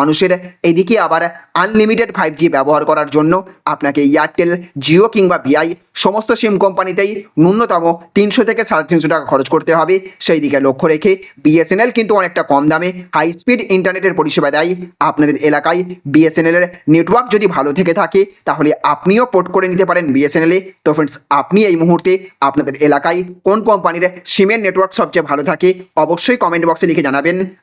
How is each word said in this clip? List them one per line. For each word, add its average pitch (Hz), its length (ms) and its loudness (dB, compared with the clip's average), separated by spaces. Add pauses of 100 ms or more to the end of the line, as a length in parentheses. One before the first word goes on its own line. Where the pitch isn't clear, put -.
মানুষের। 156 300 2 (380)
এদিকে 185 260 2 (100)
আবার 160 160 0 (420)
আনলিমিটেড 214 540 0
ফাইভ 165 220 -2
জি 165 160 2
ব্যবহার 147 340 2
করার 151 260 0
জন্য 156 180 2 (400)
আপনাকে 143 360 -2
এয়ারটেল, 156 420 0 (340)
Jio 170 200 4 (100)
কিংবা 180 300 2
ভিআই 151 240 0 (340)
সমস্ত 214 260 -2 (120)
সিম 214 220 0
কোম্পানিতেই 190 480 -2 (320)
ন্যূনতম 196 400 2 (340)
তিনশো 208 320 2
থেকে 220 200 -2
সাড়ে 156 220 -2
তিনশো 160 220 0
টাকা 151 180 -2
খরচ 135 220 0
করতে 160 260 0
হবে। 170 160 2 (300)
সেই 165 180 2
দিকে 143 140 0 (100)
লক্ষ্য 135 260 -2
রেখে 156 180 0 (320)
বিএসএনএল 165 540 2
কিন্তু 220 220 0
অনেকটা 175 220 -2 (100)
কম 143 200 2
দামে 165 180 0 (260)
হাই 156 120 0 (120)
স্পিড 247 200 0 (160)
ইন্টারনেটের 185 440 0
পরিষেবা 151 360 0
দেয়। 165 160 0 (380)
আপনাদের 147 260 0 (140)
এলাকায় 156 320 0 (320)
বিএসএনএল 160 460 2
এর 180 60 2 (280)
নেটওয়ার্ক 180 420 2
যদি 208 100 2 (100)
ভালো 143 220 -2
থেকে 170 240 0
থাকে 190 200 0 (260)
তাহলে 147 220 0 (240)
আপনিও 202 300 0 (100)
পোর্ট 180 220 0
করে 185 160 0
নিতে 185 180 0
পারেন 175 160 0 (100)
বিএসএনএল 160 420 2
এ। - 20 0 (260)
তো 156 100 2
ফ্রেন্ডস, 156 180 -2 (280)
আপনি 196 180 0 (100)
এই 175 120 2
মুহূর্তে 170 300 2 (360)
আপনাদের 139 280 -4 (120)
এলাকায় 156 320 0 (280)
কোন 196 100 2 (120)
কোম্পানির 180 360 0 (280)
সিমের 202 320 2
নেটওয়ার্ক 185 340 -2
সবচেয়ে 170 300 -2
ভালো 143 200 -2
থাকে 180 200 0 (340)
অবশ্যই 175 400 -4
কমেন্ট 170 260 -2
বক্সে 170 220 0
লিখে 151 160 -2
জানাবেন। 143 300 -2 (260)